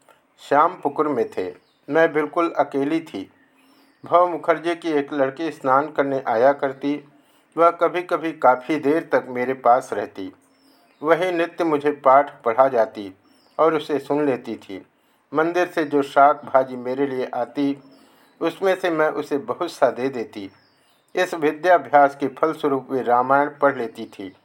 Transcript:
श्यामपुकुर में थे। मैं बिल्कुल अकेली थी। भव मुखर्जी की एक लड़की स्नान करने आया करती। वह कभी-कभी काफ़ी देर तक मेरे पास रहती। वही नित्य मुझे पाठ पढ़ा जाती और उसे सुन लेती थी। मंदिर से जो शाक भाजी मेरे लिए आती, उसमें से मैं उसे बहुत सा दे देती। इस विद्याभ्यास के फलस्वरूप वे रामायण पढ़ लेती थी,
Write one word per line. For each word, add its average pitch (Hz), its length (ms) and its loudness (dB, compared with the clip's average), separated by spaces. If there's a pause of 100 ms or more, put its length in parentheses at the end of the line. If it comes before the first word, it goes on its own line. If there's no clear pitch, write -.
(400)
श्यामपुकुर 151 680 0
में 123 220 -2
थे। 92 260 -8 (340)
मैं 160 240 2
बिल्कुल 156 440 -2
अकेली 143 420 -2
थी। 101 320 -12 (760)
भव 175 220 4
मुखर्जी 165 480 -2
की 165 160 -6
एक 143 220 -2
लड़की 143 380 -2
स्नान 143 400 0
करने 139 360 -2
आया 123 260 4
करती। 143 500 -6 (540)
वह 170 140 6
कभी-कभी 165 600 -2
काफ़ी 135 440 2
देर 151 360 0
तक 123 160 2
मेरे 123 260 -4
पास 123 400 2
रहती। 101 400 -8 (680)
वही 165 280 2
नित्य 170 320 -2
मुझे 147 280 0
पाठ 143 500 4
पढ़ा 120 260 2
जाती 107 460 -2 (460)
और 160 140 4
उसे 147 260 -2
सुन 147 260 -2
लेती 123 300 -4
थी। 95 300 -16 (480)
मंदिर 170 340 0
से 175 160 -4
जो 143 180 0
शाक 143 440 4
भाजी 131 300 0
मेरे 127 320 -4
लिए 127 260 -6
आती, 139 460 -4 (640)
उसमें 180 340 -2
से 185 140 -2
मैं 156 200 0
उसे 143 280 -4
बहुत 139 340 -8
सा 127 200 2
दे 131 180 -4
देती। 110 420 -10 (640)
इस 180 180 0
विद्याभ्यास 151 800 4
के 139 120 -2
फलस्वरूप 143 640 -2
वे 131 100 -2
रामायण 127 480 2
पढ़ 143 260 0
लेती 113 300 -10
थी, 98 400 -14